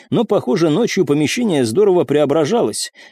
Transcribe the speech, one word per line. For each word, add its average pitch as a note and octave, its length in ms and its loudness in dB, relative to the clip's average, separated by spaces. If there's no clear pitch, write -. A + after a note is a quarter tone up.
но, F#3 140 0
похоже, G3+ 480 0
ночью F#3+ 340 0
помещение D3+ 600 0
здорово F3+ 400 2
преображалось. D3 880 0